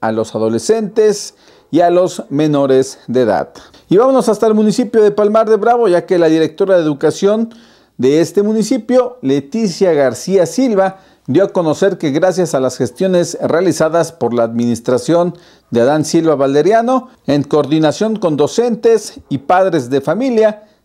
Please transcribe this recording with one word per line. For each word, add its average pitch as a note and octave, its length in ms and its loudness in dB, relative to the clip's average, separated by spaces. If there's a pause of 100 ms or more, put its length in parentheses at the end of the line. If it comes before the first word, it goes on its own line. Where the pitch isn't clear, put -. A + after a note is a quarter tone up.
a A2+ 100 -2
los A2 240 -4
adolescentes G3+ 1000 -2 (380)
y D3 80 2
a F3 100 4
los F3+ 400 0
menores C#3 800 0
de B2 140 0
edad. F#2+ 280 0 (400)
Y F3 80 4
vámonos B3+ 320 2
hasta G#3+ 160 0
el A3 80 2
municipio G#3+ 480 0
de G#3 80 4
Palmar G#3 400 0
de A3 60 4
Bravo, A#3 320 2
ya F3 180 2
que F3+ 140 0
la E3 80 2
directora D#3+ 480 0
de E3+ 80 2
educación F3 720 -2 (420)
de C3+ 220 2
este E3+ 240 0
municipio, A3+ 800 -2
Leticia E3 720 -2
García D3+ 520 0
Silva, G3 520 0 (300)
dio F3 180 2
a G3 80 -8
conocer F3+ 440 0
que D#3 140 -4
gracias E3+ 420 0
a C#3 60 0
las B2+ 160 -2
gestiones F3 640 -2
realizadas D#3+ 720 0
por A#2 220 -4
la A#2 100 2
administración A#2+ 920 -2 (340)
de A#2+ 120 0
Adán D3 220 2
Silva D#3+ 320 0
Valderiano, G3+ 720 0 (180)
en C#3+ 160 0
coordinación D#3 760 0
con D#3+ 200 -2
docentes A3+ 840 0 (100)
y C3+ 100 -4
padres F3 500 0
de C3+ 120 0
familia, G#3+ 640 -2 (200)